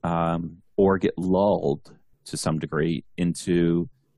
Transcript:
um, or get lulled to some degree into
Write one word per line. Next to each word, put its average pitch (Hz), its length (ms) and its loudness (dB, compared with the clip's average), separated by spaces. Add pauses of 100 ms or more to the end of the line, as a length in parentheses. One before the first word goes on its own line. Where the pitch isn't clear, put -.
um, 85 560 -2 (180)
or 95 220 4
get - 180 -2
lulled 92 800 0 (300)
to - 120 -12
some 78 220 -2
degree 76 460 -4 (120)
into 85 720 0 (300)